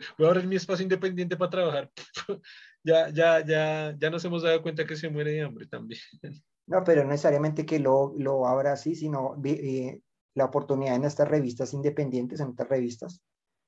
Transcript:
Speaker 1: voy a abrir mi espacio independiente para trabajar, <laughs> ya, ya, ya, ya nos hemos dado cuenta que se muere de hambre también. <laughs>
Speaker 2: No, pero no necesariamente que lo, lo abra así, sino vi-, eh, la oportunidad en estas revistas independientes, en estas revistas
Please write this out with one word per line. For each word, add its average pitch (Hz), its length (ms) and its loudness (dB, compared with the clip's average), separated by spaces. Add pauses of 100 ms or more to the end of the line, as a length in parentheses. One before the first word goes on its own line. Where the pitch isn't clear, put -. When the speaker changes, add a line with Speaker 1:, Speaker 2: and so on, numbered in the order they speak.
(180)
Speaker 1:
voy 160 100 6
a - 20 8
abrir 180 180 4
mi 190 80 0
espacio 180 280 -2
independiente 180 520 -2
para 175 160 -2
trabajar, 151 460 -2
<laughs> - 460 -10 (400)
ya, 160 260 4
ya, 160 360 4
ya, 156 540 0
ya 156 100 2
nos 165 160 -4
hemos 170 180 -2
dado 165 180 4
cuenta 160 240 -4
que 156 100 -8
se 156 140 -6
muere 151 240 -2
de 151 80 -2
hambre 123 260 -8
también. 113 320 -12 (220)
<laughs> 143 220 -16 (220)
Speaker 2:
No, 180 200 0
pero 156 180 6
no 135 60 0
necesariamente 151 560 2
que 156 140 0
lo, 139 380 4
lo 135 300 0
abra 135 260 2
así, 156 220 -4
sino 143 420 -4
vi-, 139 140 -4 (380)
eh, - 120 -14 (320)
la 135 120 4
oportunidad 135 500 0
en 127 100 2
estas 147 220 2
revistas 135 460 0
independientes, 139 640 -2
en 139 120 -4
estas 123 180 -8
revistas 127 520 -4 (460)